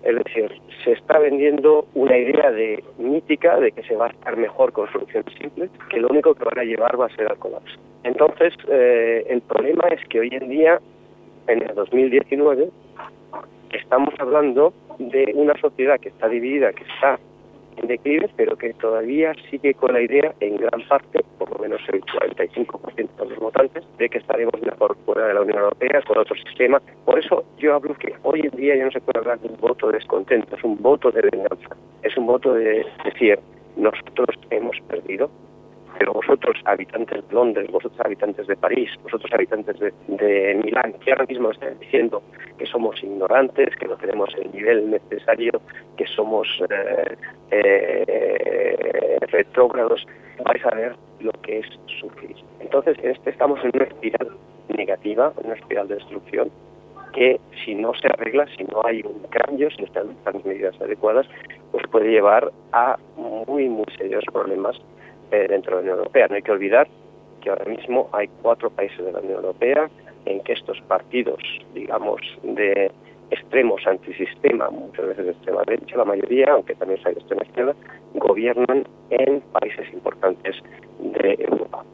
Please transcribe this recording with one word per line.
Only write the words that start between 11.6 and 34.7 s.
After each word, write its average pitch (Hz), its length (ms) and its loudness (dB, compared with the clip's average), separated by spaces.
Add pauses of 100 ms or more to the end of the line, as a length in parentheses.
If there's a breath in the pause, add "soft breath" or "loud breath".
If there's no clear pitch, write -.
el - 120 -6
dos 101 160 -2
mil 131 180 4
diecinueve, 139 600 2 (1000)
estamos 131 480 0
hablando 147 540 4 (260)
de 135 360 0
una 147 240 2
sociedad 135 400 2
que 98 100 -12
está 110 200 -2
dividida, 120 420 0
que - 120 -14
está - 360 0 (560)
en - 120 -6
declive, 147 480 0
pero - 220 0
que 113 160 -6
todavía 120 640 0 (160)
sigue 135 240 2
con 127 180 2
la 120 80 4
idea, 135 380 2
en 104 180 -2
gran 117 300 0
parte, - 360 0 (140)
por 101 140 -6
lo - 80 -8
menos 107 200 -4 (100)
el 95 120 -2
cuarenta - 420 -2
y 87 40 0
cinco 117 320 -6
por - 160 -12
ciento - 280 -6
de 98 60 -6
los - 100 -12
votantes, 135 440 0 (160)
de 120 100 0
que - 80 -6
estaremos 117 460 0
mejor 104 420 0
fuera 107 220 2
de 101 80 2
la 104 60 4
Unión 101 180 2
Europea, 120 480 2
con 107 100 2
otro 107 200 2
sistema. - 440 2 (240 loud breath)
Por - 140 6
eso - 260 0 (140)
yo 147 160 4
hablo 143 180 -2
que - 300 -8
hoy 156 180 2 (100)
en 135 60 -10
día 139 200 2
ya 131 80 2
no 131 60 0
se 123 100 -6
puede 120 180 -2
hablar 113 220 -2
de 113 80 -8
un 113 80 -12
voto 110 340 0
de 107 80 0
descontento, - 560 0
es - 80 -12
un 107 180 -2
voto 131 300 4
de 113 100 2
venganza, - 560 -2 (240)
es 110 160 -4
un 120 80 -2
voto 123 300 2
de 113 280 2 (220)
decir, 104 320 4 (380)
"Nosotros - 600 0 (140)
hemos 117 260 -4 (120)